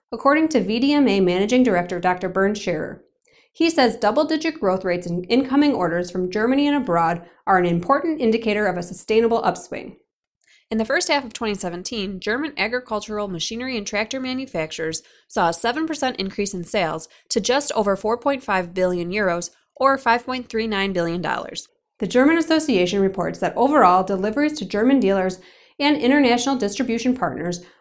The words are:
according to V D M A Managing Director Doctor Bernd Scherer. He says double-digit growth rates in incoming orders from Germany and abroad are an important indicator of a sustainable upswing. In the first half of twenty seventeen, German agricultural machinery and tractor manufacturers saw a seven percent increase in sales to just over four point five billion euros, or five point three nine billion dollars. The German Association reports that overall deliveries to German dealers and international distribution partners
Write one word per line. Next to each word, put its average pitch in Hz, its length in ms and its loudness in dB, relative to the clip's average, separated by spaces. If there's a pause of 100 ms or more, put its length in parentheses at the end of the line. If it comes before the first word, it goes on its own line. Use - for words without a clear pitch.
(120)
according 302 380 2
to 269 100 2
V 202 200 0
D 277 120 2
M 285 160 4
A 196 140 4
Managing 202 420 4
Director 175 360 0
Doctor 180 280 0
Bernd 190 300 0
Scherer. - 460 -6 (500)
He 330 160 2
says 254 260 2
double-digit 302 640 0
growth 190 240 0
rates 175 240 -2
in 175 180 -4
incoming 269 480 2
orders 175 380 -2
from 180 200 -4
Germany 254 360 2
and 285 80 2
abroad 175 460 0 (260)
are 196 100 6
an 180 80 4
important 285 540 0
indicator 220 460 0
of 180 120 -2
a 175 60 -6
sustainable 220 600 0
upswing. - 540 -6 (720)
In 220 80 -4
the 220 80 0
first 311 220 -2
half 285 160 0
of 226 80 -14
twenty 214 240 -6
seventeen, 190 640 -8
German 247 380 -4
agricultural 208 720 -6
machinery 226 480 -6
and 202 100 -8
tractor 220 320 -4
manufacturers 175 840 -6 (280)
saw 185 180 0
a 170 60 0
seven 262 320 -2
percent 285 320 -4
increase 196 360 -4
in 175 120 -6
sales 160 420 -2 (220)
to 247 100 -2
just 262 340 0
over 202 220 0
four 214 220 -2
point 277 260 -2
five 185 300 -2
billion 180 380 0
euros, 180 380 -2 (280)
or 269 200 4
five 240 280 2
point 247 240 -8
three 226 180 -2
nine 196 240 -2
billion 170 300 -2
dollars. - 480 -6 (300)
The 202 80 -2
German 277 300 4
Association 285 600 2
reports 190 400 -2
that - 160 -2
overall 220 480 6
deliveries 214 560 0
to 208 60 -8
German 240 340 2
dealers 190 400 2 (400)
and 285 180 2
international 262 580 4
distribution 233 600 -2
partners 170 480 -4 (180)